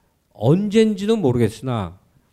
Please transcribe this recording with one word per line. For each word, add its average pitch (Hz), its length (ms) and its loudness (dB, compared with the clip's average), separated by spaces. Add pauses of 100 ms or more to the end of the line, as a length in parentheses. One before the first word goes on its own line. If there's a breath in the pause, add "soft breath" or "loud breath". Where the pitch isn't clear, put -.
(320)
언젠지는 208 880 0
모르겠으나 120 800 -2 (340)